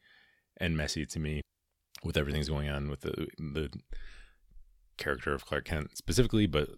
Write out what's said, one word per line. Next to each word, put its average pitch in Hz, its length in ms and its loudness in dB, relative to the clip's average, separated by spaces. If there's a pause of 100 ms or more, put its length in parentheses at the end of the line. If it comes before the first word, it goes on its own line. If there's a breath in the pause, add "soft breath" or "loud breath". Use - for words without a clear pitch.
(580 soft breath)
and 85 180 0
messy 76 300 -2
to - 120 -8
me 76 220 -2 (640)
with 82 140 0
everything's 73 320 0
going 73 180 0
on 71 220 -2
with 71 100 -6
the, - 380 -4
the 73 320 -4 (1300 loud breath)
character 71 360 0
of 69 120 -4
Clark 71 180 0
Kent - 340 -2
specifically, 107 480 6
but 76 320 4